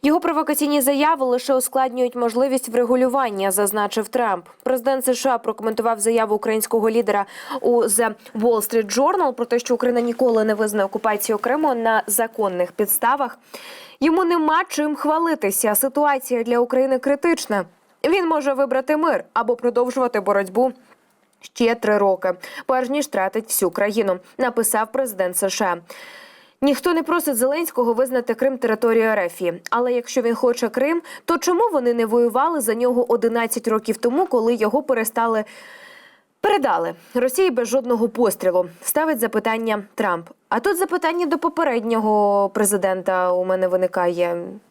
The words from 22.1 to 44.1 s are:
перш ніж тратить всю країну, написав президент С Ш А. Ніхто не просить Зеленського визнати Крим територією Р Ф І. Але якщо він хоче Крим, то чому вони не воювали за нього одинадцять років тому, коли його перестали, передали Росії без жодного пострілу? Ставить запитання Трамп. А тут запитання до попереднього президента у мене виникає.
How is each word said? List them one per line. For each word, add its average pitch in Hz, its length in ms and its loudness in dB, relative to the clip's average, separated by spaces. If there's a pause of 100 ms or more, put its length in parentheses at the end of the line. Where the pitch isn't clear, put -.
перш 254 240 0
ніж 285 180 -2
тратить 202 380 -2
всю 185 260 -2
країну, 202 480 0 (180)
написав 233 540 -2
президент 190 460 -4
С 196 120 0
Ш 196 160 -2
А. 175 120 -2 (840)
Ніхто 294 320 2
не 320 100 0
просить 320 340 -2
Зеленського 254 560 0
визнати 247 400 0
Крим 254 240 0
територією 226 540 2
Р 214 80 2
Ф 175 220 -4
І. 175 120 -2 (160)
Але 247 240 0
якщо 247 280 -2
він 233 140 0
хоче 240 340 0
Крим, 294 320 0 (240)
то 339 120 0
чому 359 360 2
вони 240 200 2
не 233 120 0
воювали 240 560 2
за 220 120 0
нього 240 380 0
одинадцять 233 560 0
років 220 300 -2
тому, 269 280 0
коли 240 280 0
його 220 300 0
перестали, 226 600 -2 (960)
передали 196 520 0 (200)
Росії 262 380 2
без 233 160 0
жодного 240 420 0
пострілу? 190 560 2 (160)
Ставить 302 380 0
запитання 220 640 -2 (120)
Трамп. 175 340 -2 (200)
А 226 100 0
тут 349 180 0
запитання 349 480 -2
до 311 120 0
попереднього 214 1160 2
президента 185 800 0
у 180 140 0
мене 185 220 0
виникає. 175 760 0 (280)